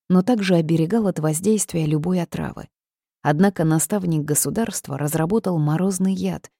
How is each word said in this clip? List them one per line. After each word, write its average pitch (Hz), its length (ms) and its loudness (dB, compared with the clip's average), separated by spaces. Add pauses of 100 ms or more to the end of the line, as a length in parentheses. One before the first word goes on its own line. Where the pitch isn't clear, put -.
но 185 140 6
также 190 340 2
оберегал 165 500 2
от 175 140 -2
воздействия 165 640 0
любой 160 340 0
отравы. - 480 -8 (540)
Однако 175 420 2
наставник 160 580 0
государства 147 760 -4
разработал 165 600 0
морозный 185 540 0
яд, 185 480 -6